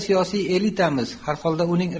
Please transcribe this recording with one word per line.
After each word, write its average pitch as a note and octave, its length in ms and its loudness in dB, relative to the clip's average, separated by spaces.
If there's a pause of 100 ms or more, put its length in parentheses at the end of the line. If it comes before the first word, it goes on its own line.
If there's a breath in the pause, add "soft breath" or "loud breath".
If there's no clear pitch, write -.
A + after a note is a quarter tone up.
siyosiy F#3+ 360 2 (140)
elitamiz, E3+ 520 2 (180)
har D3 160 -4
holda E3 220 0 (100)
uning F3 260 0